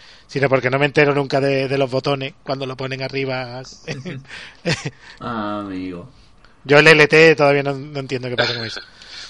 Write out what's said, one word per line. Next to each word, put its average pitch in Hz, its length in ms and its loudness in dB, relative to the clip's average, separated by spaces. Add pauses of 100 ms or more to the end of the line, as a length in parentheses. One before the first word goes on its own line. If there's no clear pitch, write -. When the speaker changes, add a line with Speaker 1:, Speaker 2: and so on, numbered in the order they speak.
(280)
Speaker 1:
sino 135 220 0
porque 127 200 2
no 135 100 0
me 147 80 4
entero 143 260 4
nunca 139 260 0
de, 135 280 0
de 135 100 -2
los 135 140 0
botones 135 420 -4 (100)
cuando 135 220 -6
lo 131 100 -8
ponen 131 280 -8
arriba. 131 580 -6 (240)
<laughs> - 800 -14 (560)
Speaker 2:
Ah, 104 460 -6
amigo. 92 440 -10 (540)
Speaker 1:
Yo 147 160 6
el 151 80 6
L 151 200 6
T 160 280 8
todavía 143 280 4
no, 139 100 -2
no 143 260 -10
entiendo 127 300 -6
qué 123 60 -4
pasa 120 200 -2
con 117 100 -8
eso. - 160 -12 (480)